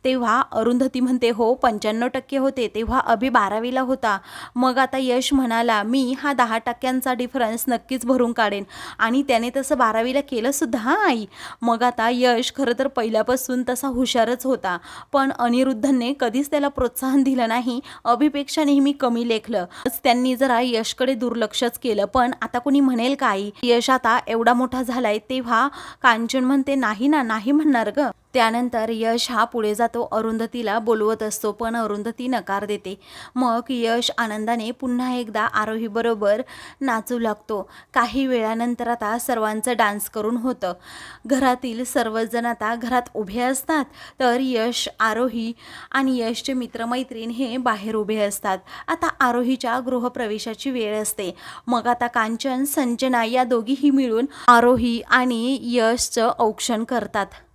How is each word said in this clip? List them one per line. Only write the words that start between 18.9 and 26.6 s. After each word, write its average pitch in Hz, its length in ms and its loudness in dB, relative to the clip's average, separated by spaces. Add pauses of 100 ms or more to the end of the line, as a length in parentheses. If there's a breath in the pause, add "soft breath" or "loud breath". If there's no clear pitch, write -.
कमी 240 360 0
लेखलं. 214 380 -2 (380 loud breath)
त्यांनी 254 320 2
जरा 247 260 2
यशकडे 247 520 0
दुर्लक्षच 233 680 -2
केलं, 202 260 0
पण 247 260 2 (100)
आता 233 180 -4
कोणी 277 200 4
म्हणेल 254 360 2
का 269 120 0
आई, 202 240 -2 (120)
यश 240 260 4
आता 247 380 4
एवढा 233 260 4
मोठा 254 180 2
झालाय? 240 460 -2
तेव्हा 247 500 0 (340 loud breath)
कांचन 233 420 4
म्हणते, 277 320 2